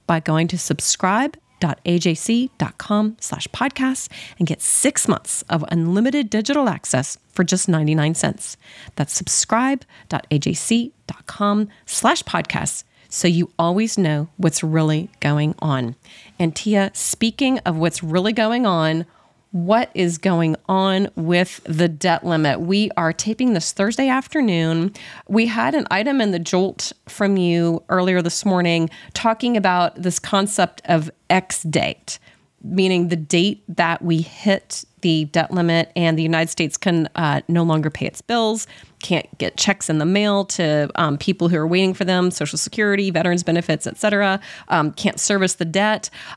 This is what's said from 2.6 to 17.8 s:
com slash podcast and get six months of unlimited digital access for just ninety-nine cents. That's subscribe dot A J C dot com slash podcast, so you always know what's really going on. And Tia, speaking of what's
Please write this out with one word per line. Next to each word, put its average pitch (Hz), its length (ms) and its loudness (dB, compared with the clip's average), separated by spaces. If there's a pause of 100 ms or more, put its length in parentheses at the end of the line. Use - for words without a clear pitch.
com 214 420 -2
slash - 300 -8
podcast 262 640 -4 (280)
and 175 80 2
get - 140 -4
six - 480 0
months - 400 -2
of 160 220 -2
unlimited 208 580 2
digital 220 400 0
access 139 480 -2 (160)
for - 120 2
just 185 220 0
ninety-nine 156 480 2
cents. - 440 -4 (380)
That's - 180 -2
subscribe 254 680 0 (280)
dot - 200 -6
A 151 80 4
J - 140 0
C 233 400 0 (140)
dot - 180 -14
com 208 460 0 (160)
slash - 380 0
podcast, - 600 -4 (240)
so - 180 -2
you 175 320 2
always 185 380 0
know 151 400 0
what's 170 260 0
really 156 460 2 (120)
going 147 400 2
on. 131 360 -2 (420)
And 165 160 0
Tia, 202 380 0
speaking 254 680 -2
of 165 180 -2
what's 160 240 0